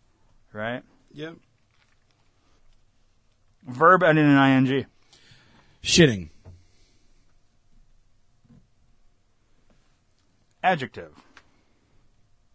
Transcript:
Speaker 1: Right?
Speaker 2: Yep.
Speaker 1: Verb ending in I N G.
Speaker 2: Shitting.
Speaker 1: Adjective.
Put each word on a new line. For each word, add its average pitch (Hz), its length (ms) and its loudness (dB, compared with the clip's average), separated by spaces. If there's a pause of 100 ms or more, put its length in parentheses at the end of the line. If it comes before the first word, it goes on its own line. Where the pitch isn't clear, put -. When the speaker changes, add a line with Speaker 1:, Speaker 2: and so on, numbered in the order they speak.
(520)
Speaker 1:
Right? 113 300 -12 (320)
Speaker 2:
Yep. 160 220 -18 (2250)
Speaker 1:
Verb 165 360 2
ending 156 240 2
in 143 100 4
I 135 140 4
N 131 160 2
G. 131 180 -4 (1000)
Speaker 2:
Shitting. 110 460 0 (4000)
Speaker 1:
Adjective. 131 500 -6 (1400)